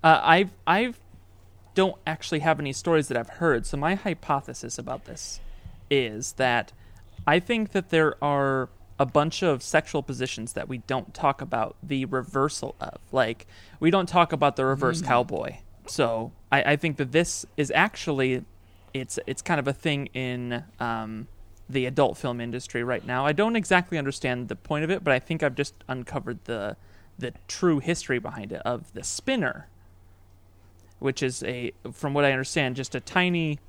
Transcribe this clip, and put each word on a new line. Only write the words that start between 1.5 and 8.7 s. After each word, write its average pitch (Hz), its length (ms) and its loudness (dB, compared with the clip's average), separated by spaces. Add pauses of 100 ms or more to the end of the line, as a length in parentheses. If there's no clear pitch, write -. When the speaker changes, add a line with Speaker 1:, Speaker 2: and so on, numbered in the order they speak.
Speaker 1:
don't 190 220 2 (100)
actually 156 340 -2
have 151 200 2
any 139 140 -4
stories 160 340 2
that 123 80 -2
I've 117 140 -2
heard, 151 340 2
so - 140 -4
my 160 160 2
hypothesis 139 840 -4
about 127 280 -8
this - 340 -12 (500)
is 123 420 0
that 120 400 2 (540)
I 160 140 4
think 220 320 -2
that 190 160 -2
there 160 340 4
are 139 460 2 (300)